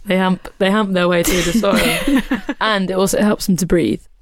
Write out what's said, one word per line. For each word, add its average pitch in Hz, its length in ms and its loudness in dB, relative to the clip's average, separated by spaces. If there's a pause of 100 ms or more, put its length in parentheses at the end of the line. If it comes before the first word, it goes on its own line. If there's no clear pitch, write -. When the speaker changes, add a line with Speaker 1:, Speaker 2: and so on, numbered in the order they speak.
Speaker 1:
They 185 120 0
hump, 185 400 -2
they 190 120 0
hump 202 240 0
their 180 140 2
way 175 160 2
through 180 260 0
the 202 80 0
soil. 214 880 0 (100)
Speaker 2:
<laughs> - 40 -10
Speaker 1:
And 196 320 -2
it - 40 -4
also 190 260 0
helps 208 240 0
them 185 100 2
to 180 100 -2
breathe, 143 360 0 (200)